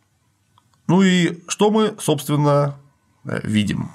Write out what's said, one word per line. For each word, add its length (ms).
Ну 140
и 360
что 220
мы, 280
собственно, 760
э, 200
видим? 500